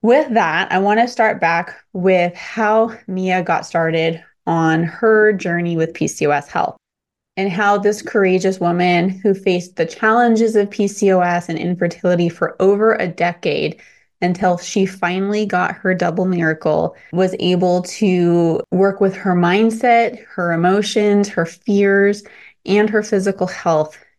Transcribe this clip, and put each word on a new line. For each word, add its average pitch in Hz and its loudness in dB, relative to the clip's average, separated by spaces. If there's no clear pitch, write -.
with 262 2
that, 175 0
I 185 0
want 208 2
to 240 2
start 220 0
back 170 -2
with 180 2
how 226 0
Mia 185 -2
got 170 -2
started 165 -2
on 160 0
her 214 2
journey 170 -4
with 160 -2
P 156 -4
C - -4
O 147 2
S 147 -2
health - -4
and 190 -2
how 202 2
this 208 -2
courageous 190 0
woman 175 2
who 196 0
faced 180 -4
the 165 0
challenges 226 2
of 202 2
P 202 -2
C 202 0
O 185 4
S 175 -2
and 160 -6
infertility 175 -2
for 165 -4
over 202 4
a 185 -4
decade 165 -4
until 180 0
she 190 -2
finally 190 -4
got 180 -2
her 185 -2
double 180 -2
miracle, 165 -2
was 185 0
able 180 0
to 170 2
work 196 0
with 190 0
her 185 -2
mindset, 226 2
her 175 -4
emotions, 202 2
her 175 -2
fears, 202 0
and 208 2
her 208 0
physical 196 -2
health 156 -2